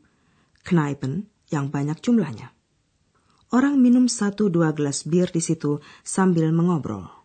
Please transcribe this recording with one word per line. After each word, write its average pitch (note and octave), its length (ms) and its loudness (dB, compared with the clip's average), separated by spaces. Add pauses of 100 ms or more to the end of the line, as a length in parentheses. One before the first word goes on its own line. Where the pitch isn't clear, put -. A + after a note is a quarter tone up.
(680)
Kneipen, D3 640 -2 (160)
yang C#3+ 240 -4
banyak D3 320 -6
jumlahnya. E3 480 -2 (1040)
Orang C#4 240 2
minum B3 320 4
satu G3+ 400 -2
dua E3 240 2
gelas C#3+ 320 -4
bir F3+ 240 0
di E3+ 80 -2
situ D3+ 400 -2 (240)
sambil E3+ 480 0
mengobrol. D3+ 560 -2 (180)